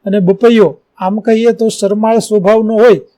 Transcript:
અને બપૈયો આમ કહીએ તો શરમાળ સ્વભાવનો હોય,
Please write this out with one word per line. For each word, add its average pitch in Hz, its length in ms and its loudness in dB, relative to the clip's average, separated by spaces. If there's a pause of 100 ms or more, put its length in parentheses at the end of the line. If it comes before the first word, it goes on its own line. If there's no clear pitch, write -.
અને 202 140 -2
બપૈયો 196 600 2 (180)
આમ 196 220 -6
કહીએ 226 320 0
તો 226 180 -4
શરમાળ 214 500 -2
સ્વભાવનો 214 580 0
હોય, 220 240 2 (160)